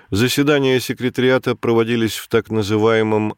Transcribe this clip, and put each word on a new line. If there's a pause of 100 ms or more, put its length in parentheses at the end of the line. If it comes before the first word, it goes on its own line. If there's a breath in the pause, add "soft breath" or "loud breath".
(120 soft breath)
Заседания
секретариата
проводились
в
так
называемом